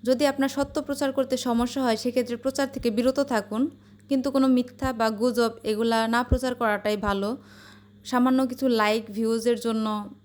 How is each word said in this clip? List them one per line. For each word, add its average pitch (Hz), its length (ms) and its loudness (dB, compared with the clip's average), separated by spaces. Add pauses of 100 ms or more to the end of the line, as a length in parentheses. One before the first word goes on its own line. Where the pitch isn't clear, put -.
যদি 254 220 2
আপনার 277 240 0
সত্য 285 320 -4
প্রচার 285 300 -4
করতে 262 260 -2
সমস্যা 247 440 -2
হয় 233 160 2
সেক্ষেত্রে 240 400 -2
প্রচার 269 360 -2
থেকে 240 180 -2
বিরত 247 280 0
থাকুন, 247 500 -2 (400)
কিন্তু 269 220 0
কোনো 269 160 4
মিথ্যা 254 460 0
বা 226 160 2
গুজব 226 420 2 (120)
এগুলা 226 440 0
না 233 160 2
প্রচার 254 320 0
করাটাই 214 420 0
ভালো। 202 400 -2 (640)
সামান্য 262 440 2
কিছু 262 200 -2
লাইক 220 440 2
ভিউজের 226 480 0
জন্য 214 500 -4 (160)